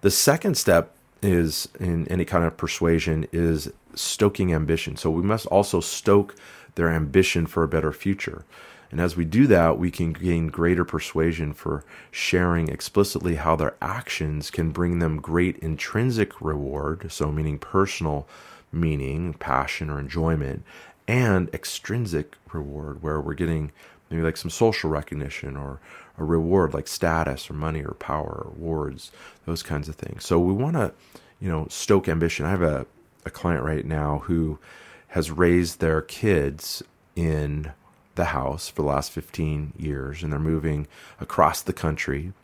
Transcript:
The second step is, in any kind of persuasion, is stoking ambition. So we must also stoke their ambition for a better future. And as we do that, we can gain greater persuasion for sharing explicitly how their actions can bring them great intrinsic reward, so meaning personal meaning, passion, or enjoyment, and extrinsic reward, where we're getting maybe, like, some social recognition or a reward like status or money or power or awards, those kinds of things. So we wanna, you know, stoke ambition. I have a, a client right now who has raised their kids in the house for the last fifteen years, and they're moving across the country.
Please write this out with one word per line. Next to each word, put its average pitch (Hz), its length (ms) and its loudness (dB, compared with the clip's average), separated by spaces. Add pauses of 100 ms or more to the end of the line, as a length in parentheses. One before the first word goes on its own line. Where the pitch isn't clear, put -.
The 101 100 6
second 165 460 2
step 85 380 4 (260)
is, 87 460 2 (120)
in 85 300 -2
any 90 160 0
kind 85 180 2
of 82 140 0
persuasion, 82 720 0
is 82 400 0 (240)
stoking 101 580 0
ambition. 78 440 0
So - 120 0
we 82 140 0
must 107 240 0
also 95 320 2
stoke 101 560 2 (400)
their 82 140 2
ambition 82 560 4
for 82 180 0
a 80 40 2
better 76 260 0
future. - 500 -6 (480)
And 78 100 -2
as 87 140 0
we 85 100 0
do 110 220 6
that, 85 320 8
we 87 100 2
can 82 240 -2
gain 82 340 0
greater 85 380 2
persuasion 80 680 -2
for 76 300 -6 (280)
sharing 87 560 2
explicitly 85 680 0
how 78 200 2
their 78 260 -2
actions 76 680 -6
can 82 200 0
bring 87 280 0
them 78 200 0
great 85 400 0
intrinsic 107 800 -2
reward, 73 720 -4
so 76 200 -2
meaning 76 260 -2
personal 78 720 0 (440)
meaning, 78 640 -2
passion, 69 560 -2
or 73 100 -4
enjoyment, 71 640 0 (440)
and 104 460 2
extrinsic 98 840 -4 (160)
reward, 73 500 -10
where 78 180 -2
we're 76 140 -4
getting 78 380 -2 (380)
maybe, 82 120 -2
like, 80 160 0
some 82 140 -8
social 110 400 2
recognition 73 640 -6
or 69 220 -10 (400)
a 80 40 -2
reward 82 520 4
like 71 120 -4
status 80 640 -2
or - 40 -10
money 76 300 -4
or - 120 -10
power 76 500 -6
or - 100 -14
awards, 78 560 -6 (340)
those 82 180 -4
kinds 76 260 -4
of 78 60 -10
things. - 280 -12
So 85 160 4
we 90 140 4
wanna, 127 380 0 (480)
you 95 100 -4
know, 78 200 -2
stoke - 380 2
ambition. 82 380 0
I 85 60 0
have 95 100 0
a, 73 240 2 (400)
a - 60 -8
client 82 320 -2
right 78 220 -2
now 73 400 -2
who 80 340 0 (480)
has 82 240 -2
raised 87 480 4
their 80 220 2
kids 76 840 -2 (320)
in 76 560 -2 (440)
the 92 100 0
house 69 440 -4
for - 140 -2
the 73 40 2
last 71 240 0
fifteen 76 640 -4
years, 73 460 -6
and 78 100 -4
they're 73 80 -2
moving 78 480 0 (320)
across - 440 2
the 92 100 -4
country. 78 580 -2 (120)